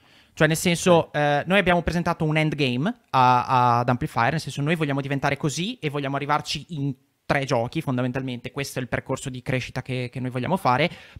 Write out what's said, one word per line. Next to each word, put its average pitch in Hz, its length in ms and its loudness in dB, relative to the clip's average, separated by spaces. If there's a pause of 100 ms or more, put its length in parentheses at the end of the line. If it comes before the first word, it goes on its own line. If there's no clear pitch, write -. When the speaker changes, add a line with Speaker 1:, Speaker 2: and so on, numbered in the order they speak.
(340)
Speaker 1:
Cioè, 160 140 4
nel 160 100 2
senso, 175 340 2
Speaker 2:
Ok. 165 240 4
Speaker 1:
eh, 147 300 2
noi 190 140 2
abbiamo 175 220 2
presentato 170 440 -2
un 156 100 0
endgame 147 580 0 (180)
a, 123 680 4
ad 123 80 0
Amplifier, 127 440 0
nel 151 100 -2
senso, 139 200 -8
noi 151 140 0
vogliamo 143 240 -2
diventare 139 380 -2
così 165 420 -4
e 151 100 -4
vogliamo 139 280 -4
arrivarci 151 540 -4
in 139 220 -4 (320)
tre 143 200 0
giochi, 123 340 0
fondamentalmente. 127 720 -4
Questo 139 280 -6
è - 20 -4
il 123 80 -8
percorso 131 400 -4
di 127 120 -10
crescita 127 400 -4
che, 123 300 -6
che - 80 -10
noi 123 120 -6
vogliamo 131 260 -2
fare, 135 320 2 (300)